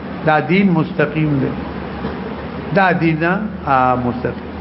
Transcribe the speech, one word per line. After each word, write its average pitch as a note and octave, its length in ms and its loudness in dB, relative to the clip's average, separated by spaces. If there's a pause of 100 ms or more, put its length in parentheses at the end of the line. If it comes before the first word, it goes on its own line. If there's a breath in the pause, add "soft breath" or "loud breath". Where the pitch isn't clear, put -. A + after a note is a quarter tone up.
(260)
دا D#3 140 4
دین F3+ 320 4
مستقیم D#3 680 0
دی. B2+ 60 0 (1300)
دا F#3 160 6
دین، E3 320 2 (420)
آ، B2+ 300 4
مستقیم. B2 540 -4 (120)